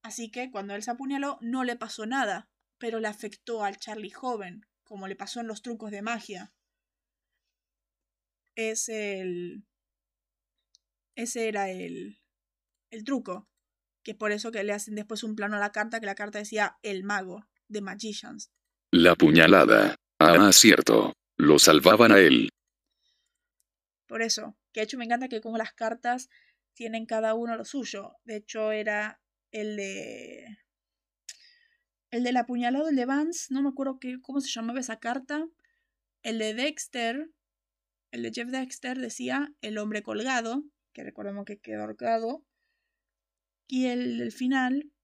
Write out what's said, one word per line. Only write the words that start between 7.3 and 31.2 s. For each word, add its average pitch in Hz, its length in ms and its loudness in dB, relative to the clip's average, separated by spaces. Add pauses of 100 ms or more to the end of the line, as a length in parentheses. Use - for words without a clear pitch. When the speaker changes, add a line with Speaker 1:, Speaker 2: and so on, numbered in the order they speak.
Speaker 1:
Es 220 340 -6
el... 190 760 -8 (1500)
Ese 233 320 -6
era 202 220 -4
el... 185 500 -12 (680)
el 220 140 -16
truco, 214 440 -6 (560)
que 220 80 -14
es 208 60 -14
por 208 140 -4
eso 214 200 -6
que 208 120 -6
le 208 100 -4
hacen 208 220 -8
después 214 280 -10
un 220 120 -6
plano 208 200 -4
a 202 40 -4
la 208 120 -2
carta, 226 280 -6
que 226 60 -10
la 196 100 -6
carta 208 240 -10
decía 208 440 -4
el 196 200 -8
mago, 196 440 -8 (240)
The 208 100 -8
Magicians. 208 680 -12 (400)
Speaker 2:
La 85 240 8
puñalada. 78 800 8 (240)
Ah, 85 320 10
cierto. - 640 6 (240)
Lo 73 220 8
salvaban 101 520 8
a 101 80 10
él. 65 300 8 (1600)
Speaker 1:
Por 226 140 -8
eso, 220 360 -4 (160)
que 220 80 -6
de 220 40 0
hecho 254 120 -10
me 240 80 -8
encanta 240 240 -4
que 226 120 -8
como 226 160 -8
las 220 160 -6
cartas 240 560 -6 (440)
tienen 226 320 -10
cada 220 280 -2
uno 233 240 -4
lo 226 80 -10
suyo. 214 480 -10 (100)
De 220 140 -12
hecho, 214 340 -6
era 214 500 -6 (300)
el 214 240 -8
de, 196 840 -14 (1500)